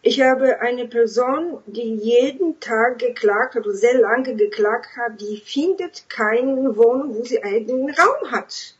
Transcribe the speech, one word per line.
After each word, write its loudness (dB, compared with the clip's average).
ich 2
habe 2
eine -4
Person, -2
die -8
jeden 0
Tag 0
geklagt 0
hat -4
und -2
sehr 2
lange 2
geklagt 0
hat, -6
die -8
findet -4
keine 0
Wohnung, 4
wo -4
sie -2
eigenen -2
Raum 2
hat. -10